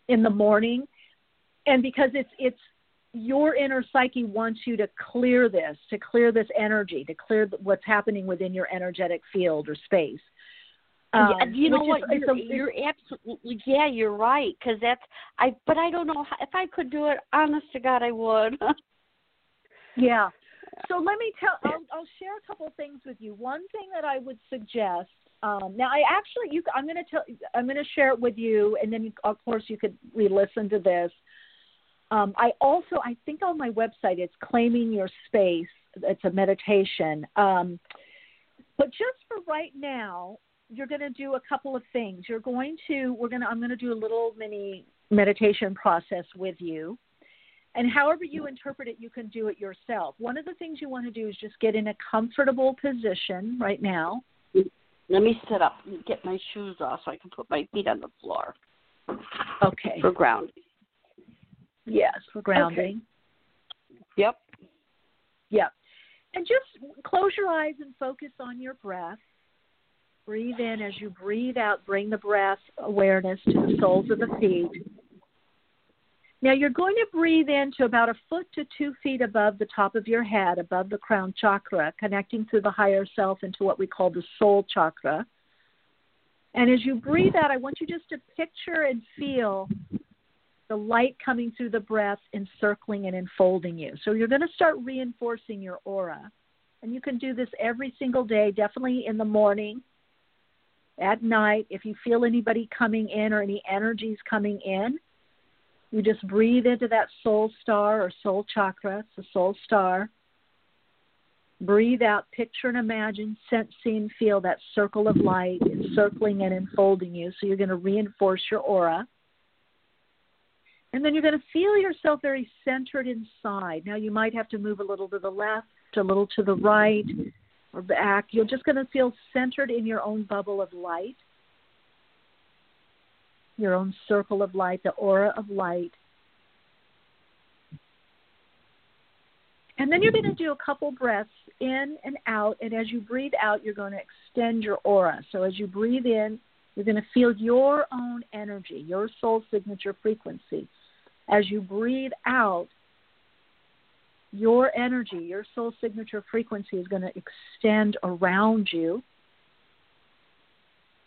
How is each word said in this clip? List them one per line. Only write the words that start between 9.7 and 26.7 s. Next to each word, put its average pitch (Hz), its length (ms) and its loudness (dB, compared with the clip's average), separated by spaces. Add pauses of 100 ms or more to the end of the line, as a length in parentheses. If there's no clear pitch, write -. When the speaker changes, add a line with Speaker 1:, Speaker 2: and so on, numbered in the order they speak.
Speaker 1:
space. 151 460 0 (920)
Speaker 2:
Yeah, 214 180 8 (100)
Speaker 1:
Um, 226 120 0
Speaker 2:
you 285 160 4
know 302 100 6
Speaker 1:
which 302 80 0
Speaker 2:
what? 302 160 2
Speaker 1:
is, 269 80 -6
it's 294 100 0
Speaker 2:
You're, 262 140 2
Speaker 1:
a, - 20 -2
it's 233 120 -8
Speaker 2:
you're 269 380 -4
absolutely, 233 800 -10
yeah, 277 220 4
you're 220 280 0
right. 240 460 2
'Cause 226 180 -2
that's, 240 220 0 (380)
I, 262 160 4 (100)
but 311 120 2
I 330 120 2
don't 339 160 -4
know 294 180 -4
how, 285 180 -10
if - 120 -10
I 370 140 -2
could 285 220 -6
do 294 180 -2
it. 294 120 0 (140)
Honest 294 380 2
to 269 80 -8
God, 247 240 2
I 240 80 0
would. 226 500 2
<laughs> - 140 2 (1200)
Speaker 1:
Yeah. 233 340 4 (580)
So 359 100 -2
let 370 200 0
me 453 220 -4
tell, - 240 0
I'll, 440 280 -2
I'll 320 160 -12 (120)
share 392 180 -12
a 415 80 -18
couple 359 220 -14
of 277 80 -16
things 285 300 -14
with 254 140 -18
you. 220 140 -14
One 262 360 -10
thing 392 240 -14
that 320 120 -6
I 269 140 -2
would 254 180 -14 (120)
suggest, 208 600 -6 (320)
um, 196 340 -4
now 247 120 0
I 285 200 2
actually, 403 480 0
you, 339 60 -2 (140)